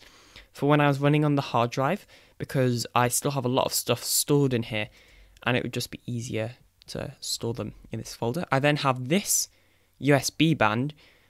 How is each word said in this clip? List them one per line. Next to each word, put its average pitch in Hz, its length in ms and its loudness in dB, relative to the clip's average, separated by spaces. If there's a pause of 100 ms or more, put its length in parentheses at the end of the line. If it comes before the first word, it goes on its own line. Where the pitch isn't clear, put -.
(520)
for - 160 -2
when 147 120 6
I 147 80 4
was 139 120 0
running 147 240 4
on 147 100 2
the 139 80 2
hard 120 280 0
drive, 143 360 -4 (320)
because 127 560 0
I 123 140 4
still 143 240 -2
have 135 120 -4
a 123 40 -2
lot 127 180 2
of - 80 -4
stuff - 280 -2
stored 143 520 2
in 117 80 0
here, 107 260 -6 (540)
and 123 140 2
it 107 60 0
would 123 120 -8
just 120 160 -6
be - 160 -14
easier 120 500 -6 (320)
to - 320 -8
store - 320 -6
them 117 220 -10 (160)
in 113 80 -8
this - 160 -12
folder. 123 380 -4
I 135 60 4
then 147 180 2
have 131 320 -2
this - 400 0 (500)
U 139 160 4
S 131 160 2
B 156 240 2
band, 117 400 0 (360)